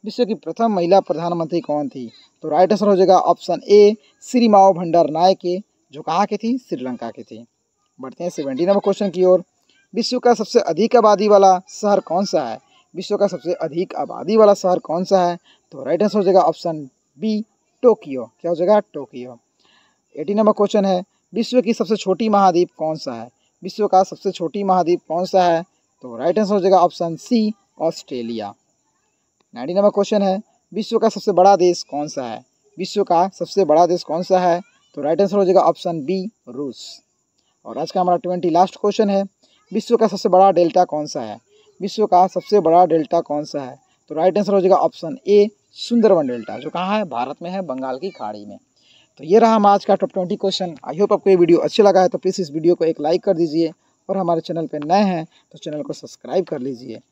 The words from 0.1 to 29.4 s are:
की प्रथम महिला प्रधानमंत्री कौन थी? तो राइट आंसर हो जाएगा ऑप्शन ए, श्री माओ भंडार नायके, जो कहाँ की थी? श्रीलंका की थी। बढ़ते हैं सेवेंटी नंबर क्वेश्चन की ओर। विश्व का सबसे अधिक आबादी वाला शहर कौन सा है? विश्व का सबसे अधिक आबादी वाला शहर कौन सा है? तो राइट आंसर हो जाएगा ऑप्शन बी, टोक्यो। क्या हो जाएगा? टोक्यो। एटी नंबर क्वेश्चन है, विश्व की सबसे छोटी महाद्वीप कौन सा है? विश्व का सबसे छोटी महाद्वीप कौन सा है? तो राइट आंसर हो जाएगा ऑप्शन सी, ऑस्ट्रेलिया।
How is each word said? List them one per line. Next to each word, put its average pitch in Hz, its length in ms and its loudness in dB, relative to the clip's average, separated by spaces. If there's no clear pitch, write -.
की 196 80 -4
प्रथम 214 380 -4
महिला 185 280 4
प्रधानमंत्री 170 600 -4
कौन 147 280 -6
थी? 123 200 -14
तो 160 60 -8
राइट 175 220 2
आंसर 202 160 0
हो 202 80 4
जाएगा 185 240 6
ऑप्शन 170 480 -2
ए, 208 280 8
श्री 240 240 2
माओ 196 260 8
भंडार 165 360 0
नायके, 180 480 0
जो 151 80 -18
कहाँ 175 240 -2
की 208 120 -8
थी? 233 220 -4
श्रीलंका 127 520 -10
की 117 120 -20
थी। 113 220 -20
बढ़ते 131 240 -16
हैं 175 80 -6
सेवेंटी 135 340 -6
नंबर 196 140 2
क्वेश्चन 196 300 -2
की 180 140 -2
ओर। 180 200 4
विश्व 240 260 -4
का 240 140 4
सबसे 214 280 0
अधिक 175 340 -2
आबादी 208 320 4
वाला 196 320 6
शहर 202 280 0
कौन 185 260 -4
सा 151 220 -2
है? 110 100 -8
विश्व 190 240 -6
का 202 100 0
सबसे 180 260 -6
अधिक 170 420 -6
आबादी 175 420 -4
वाला 214 160 8
शहर 180 260 0
कौन 170 240 -6
सा 180 220 2
है? 175 120 -2
तो 139 100 -14
राइट 160 200 -2
आंसर 208 140 -2
हो 202 60 0
जाएगा 185 180 4
ऑप्शन 160 420 -4
बी, 214 200 -4
टोक्यो। 147 400 0
क्या 170 80 -6
हो 170 60 -2
जाएगा? 185 240 2
टोक्यो। 127 440 -14
एटी 170 180 -6
नंबर 214 200 4
क्वेश्चन 202 320 0
है, 185 180 0
विश्व 240 280 0
की 208 120 -2
सबसे 214 220 -2
छोटी 190 340 -2
महाद्वीप 185 480 2
कौन 156 180 -6
सा 139 180 -12
है? 117 160 -14
विश्व 202 240 -6
का 190 160 4
सबसे 185 280 -6
छोटी 185 320 -6
महाद्वीप 180 440 2
कौन 170 180 -4
सा 185 180 2
है? 170 200 2
तो 123 140 -14
राइट 175 220 0
आंसर 202 140 0
हो 202 60 2
जाएगा 185 200 4
ऑप्शन 170 360 0
सी, 214 380 -2
ऑस्ट्रेलिया। 117 720 -6